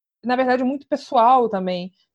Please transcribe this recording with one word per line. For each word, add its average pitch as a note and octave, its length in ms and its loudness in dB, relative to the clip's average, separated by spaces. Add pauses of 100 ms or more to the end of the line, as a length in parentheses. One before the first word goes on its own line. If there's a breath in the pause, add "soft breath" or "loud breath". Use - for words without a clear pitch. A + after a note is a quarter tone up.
(240)
na B3 120 -2
verdade, B3+ 260 0
é C4 40 -2
muito C#4 220 -6
pessoal B3+ 600 2
também. F#3 420 -6 (240)